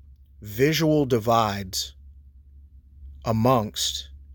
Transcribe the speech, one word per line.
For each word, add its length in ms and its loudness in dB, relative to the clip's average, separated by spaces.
visual 640 2
divides 920 0
amongst 840 0